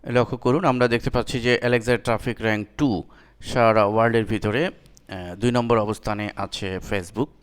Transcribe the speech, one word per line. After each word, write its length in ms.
লক্ষ্য 300
করুন, 280
আমরা 220
দেখতে 220
পাচ্ছি 300
যে 240
Alexa 340
ট্রাফিক 440
র‍্যাঙ্ক 260
টু 260
সারা 420
ওয়ার্ল্ডের 420
ভিতরে, 420
আহ, 680
দুই 160
নম্বর 260
অবস্থানে 580
আছে 440
Facebook। 360